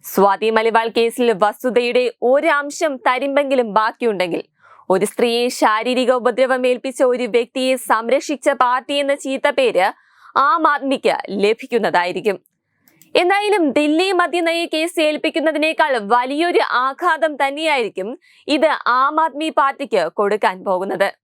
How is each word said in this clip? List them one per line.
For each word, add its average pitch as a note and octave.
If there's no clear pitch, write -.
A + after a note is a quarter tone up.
സ്വാതി G3
മലിവാൾ A3+
കേസിൽ A#3
വസ്തുതയുടെ A#3
ഒരംശം C#4+
തരിമ്പെങ്കിലും C4
ബാക്കിയുണ്ടെങ്കിൽ G#3
ഒരു F#3+
സ്ത്രീയെ A#3+
ശാരീരിക B3
ഉപദ്രവം B3+
ഏൽപ്പിച്ച B3
ഒരു B3+
വ്യക്തിയെ B3
സംരക്ഷിച്ച B3+
പാർട്ടി C4+
എന്ന C#4
ചീത്തപ്പേര് C4+
ആം D#4
ആദ്മിക്ക് C4+
ലഭിക്കുന്നതായിരിക്കും. G3
എന്തായാലും F#4+
ദില്ലി D4+
മദ്യനയ E4+
കേസ് E4
ഏൽപ്പിക്കുന്നതിനേക്കാൾ D#4
വലിയൊരു C#4
ആഘാതം D4
തന്നെയായിരിക്കും C#4
ഇത് D4+
ആം C4+
ആദ്മി D#4
പാർട്ടിക്ക് C4+
കൊടുക്കാൻ G3+
പോകുന്നത്. F#3+